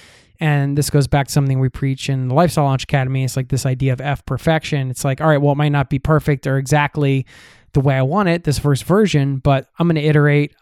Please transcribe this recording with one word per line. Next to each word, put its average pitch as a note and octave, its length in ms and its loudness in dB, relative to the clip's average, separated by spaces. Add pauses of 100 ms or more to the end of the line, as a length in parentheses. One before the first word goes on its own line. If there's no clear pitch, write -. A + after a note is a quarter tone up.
(400)
And C#3+ 360 0
this D3 140 -2
goes C#3+ 160 2
back C#3+ 220 0
to - 40 -12
something C3+ 280 0
we C3 100 0
preach C3+ 400 -6
in C3 180 -4
the B2+ 60 -2
Lifestyle D#3+ 300 2
Launch C3+ 180 0
Academy. C3 420 -2
It's B2+ 120 -4
like C3 120 -4
this C3 160 -4
idea C3 300 -2
of B2+ 80 -10
F C#3 240 -6
perfection. C#3+ 640 -2
It's - 140 -10
like, C3+ 180 -2
"All D#3+ 60 2
right, D3+ 120 4
well, C#3+ 120 2
it C#3 40 0
might D3 160 0
not C#3+ 160 0
be C#3 120 -2
perfect D3 460 0
or C3+ 120 0
exactly C#3 640 0 (480)
the C#3+ 80 2
way C3 140 2
I C3 80 0
want F3+ 260 0
it, E3+ 160 -2
this C#3+ 140 0
first C#3+ 260 0
version, D#3 540 2
but C3+ 300 0 (100)
I'm E3+ 80 0
gonna D#3+ 140 0
iterate, D3 600 2